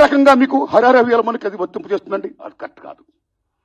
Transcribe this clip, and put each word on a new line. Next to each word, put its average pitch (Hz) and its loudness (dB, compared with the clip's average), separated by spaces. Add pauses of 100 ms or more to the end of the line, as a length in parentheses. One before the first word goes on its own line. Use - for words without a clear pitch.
రకంగా 277 4
మీకు 269 0
హరిహర 247 4
వీరమల్లుకి 233 -2
అది 202 -10
వర్తింపు 180 -10
చేస్తుందండి? 196 -8 (160)
అది - -20
కరెక్ట్ - -18
కాదు. - -20 (600)